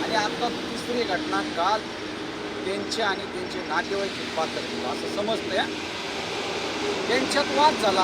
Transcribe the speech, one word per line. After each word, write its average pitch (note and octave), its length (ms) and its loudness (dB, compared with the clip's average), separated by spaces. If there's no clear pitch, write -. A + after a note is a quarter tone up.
आणि A3 120 0
आता G#3 340 2
तिसरी - 540 -2
घटना, F#3 380 0
काल F#3+ 400 2
त्यांचे G3+ 360 -2
आणि G3 240 0
त्यांचे F3+ 360 -4
नातेवाईक F3+ 500 0
पात्र D#3+ 200 0
असं - 240 -2
समजतंय, G#3 420 0
त्यांच्यात C4 400 2
वाद C#4 260 6
झाला. G3+ 300 4